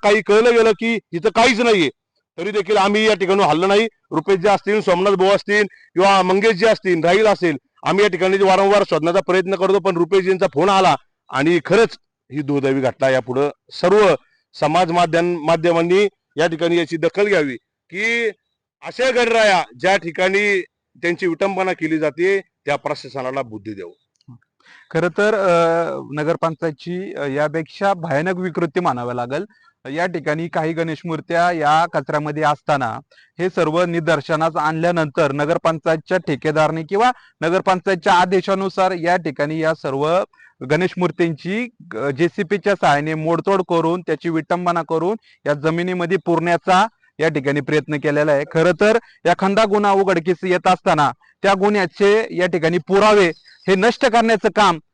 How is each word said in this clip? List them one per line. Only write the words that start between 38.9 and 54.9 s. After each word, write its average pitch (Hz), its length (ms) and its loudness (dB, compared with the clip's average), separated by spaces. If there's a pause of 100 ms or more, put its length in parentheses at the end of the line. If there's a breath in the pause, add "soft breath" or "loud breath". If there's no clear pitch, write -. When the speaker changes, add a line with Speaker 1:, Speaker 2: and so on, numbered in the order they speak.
Speaker 2:
या 175 260 0
ठिकाणी 156 460 -4
या 160 120 0
सर्व 151 480 -2 (480 soft breath)
गणेश 170 280 0
मूर्तींची, 180 720 -4 (260)
अ, 135 160 -4
जेसीपीच्या 175 720 -2
सहाय्याने 151 340 0
मोडतोड 170 540 -2
करून, 170 320 0
त्याची 165 280 -6
विटंबना 170 540 -2
करून 170 340 -4 (300 soft breath)
या 147 80 0
जमिनीमध्ये 170 600 -2 (100)
पुरण्याचा 175 600 2 (340)
या 160 80 2
ठिकाणी 143 320 -2
प्रयत्न 151 360 -2
केलेला 147 360 0
आहे. 143 200 0
खरं 165 280 2
तर 220 180 4 (260 soft breath)
एखादा 196 400 2
गुन्हा 208 280 0
उघडकीस 185 520 0
येत 180 220 -2
असताना 165 440 2 (320 soft breath)
त्या 196 100 2
गुन्ह्याचे 202 800 2
या 170 160 -2
ठिकाणी 170 320 -2
पुरावे 202 500 4 (400 soft breath)
हे 190 60 4
नष्ट 226 320 2
करण्याचं 226 500 2
काम 185 220 4 (160)